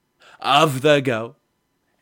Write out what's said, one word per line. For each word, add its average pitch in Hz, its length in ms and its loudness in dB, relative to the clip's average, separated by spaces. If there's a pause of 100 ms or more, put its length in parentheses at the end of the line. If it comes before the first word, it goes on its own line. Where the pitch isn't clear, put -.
(400)
of 135 420 0
the 147 180 2
goat, 123 360 -6 (640)